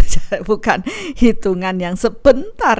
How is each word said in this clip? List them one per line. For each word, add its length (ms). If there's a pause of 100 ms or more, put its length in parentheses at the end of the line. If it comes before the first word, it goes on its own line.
(240)
<laughs> 260
Bukan 340 (320)
hitungan 600
yang 180
sebentar 840